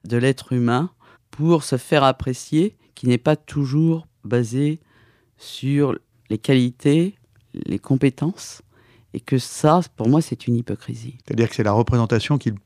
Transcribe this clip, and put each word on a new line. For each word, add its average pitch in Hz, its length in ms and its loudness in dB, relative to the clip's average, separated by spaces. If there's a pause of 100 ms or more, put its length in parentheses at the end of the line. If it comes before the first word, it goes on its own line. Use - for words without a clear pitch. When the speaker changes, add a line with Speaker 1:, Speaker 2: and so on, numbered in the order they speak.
Speaker 1:
de 120 100 -2
l'être 127 360 0
humain 123 380 0 (400)
pour 160 340 2
se 135 120 -2
faire 139 280 2
apprécier, 139 720 0 (180)
qui - 140 -4
n'est 123 100 4
pas 151 180 2
toujours 156 680 -2 (180)
basé 127 560 -2 (580)
sur 139 580 -2 (340)
les 110 80 -2
qualités, 143 760 2 (400)
les 87 240 -8
compétences, - 840 -2 (500)
et 117 80 -8
que - 180 -2
ça, 156 420 2 (160)
pour 113 120 0
moi, 151 140 4
c'est - 240 -8
une 120 100 0
hypocrisie. 117 600 -10 (100)
Speaker 2:
C'est-à-dire 113 220 0
que - 60 -10
c'est 117 80 -4
la 104 100 2
représentation 117 680 0
qui 113 140 -2 (140)